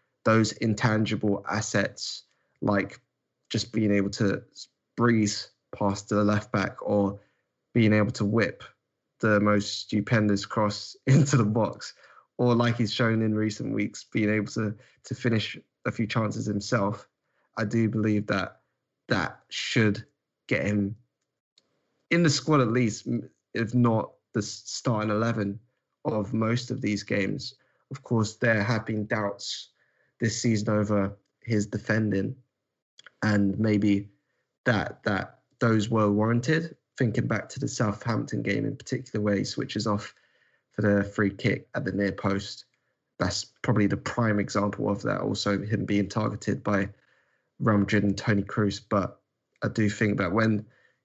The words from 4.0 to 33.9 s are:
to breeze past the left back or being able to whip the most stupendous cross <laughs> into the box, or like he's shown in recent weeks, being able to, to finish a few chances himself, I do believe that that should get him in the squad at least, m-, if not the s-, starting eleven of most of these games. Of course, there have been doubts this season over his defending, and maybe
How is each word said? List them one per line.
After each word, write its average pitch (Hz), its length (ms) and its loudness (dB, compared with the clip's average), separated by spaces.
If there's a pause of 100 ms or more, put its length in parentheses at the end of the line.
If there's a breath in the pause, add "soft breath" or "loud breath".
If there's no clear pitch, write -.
to 101 320 0 (540)
breeze 113 520 2 (280)
past 101 340 -2
the 104 120 2
left 104 300 0
back 98 280 -2
or 101 380 0 (560 loud breath)
being 110 180 6
able 107 200 4
to 113 120 -2
whip 107 380 0 (560)
the 107 220 4
most 104 400 2
stupendous 104 640 0
cross - 540 -4
<laughs> - 80 -12
into 139 280 4
the 117 80 4
box, 107 500 -2 (440 loud breath)
or 120 160 4
like 117 220 2
he's 113 160 0
shown 113 280 2
in 110 140 2
recent 107 400 -2
weeks, 104 300 -4
being 107 260 0
able 107 160 0
to, 107 260 -4 (300 soft breath)
to - 120 -8
finish 113 440 -2 (280)
a 117 40 -4
few 113 160 -2
chances 110 400 -2
himself, 104 640 -2 (480)
I 113 80 -2
do 110 240 2
believe 107 400 0
that - 320 -4 (480)
that 90 400 -2
should - 560 0 (420)
get 73 180 -2
him 104 300 0 (1160)
in 170 120 4
the 160 80 6
squad 151 300 2
at 117 100 4
least, 120 380 0
m-, 120 200 -4 (260)
if 117 200 -2
not 117 380 2 (220)
the 110 40 -2
s-, - 280 -6
starting 110 440 -2
eleven 107 480 -2 (460)
of 110 280 -2
most 113 380 0
of 113 100 -6
these 104 220 -2
games. 101 520 -4 (360)
Of - 140 -14
course, 110 320 0
there 113 260 2
have 110 240 -2
been 107 200 -4
doubts - 640 -6 (500)
this 113 200 -2
season 110 280 0
over 104 500 0 (240)
his 107 240 0
defending, 107 720 -2 (840)
and 101 360 2
maybe 104 520 2 (540)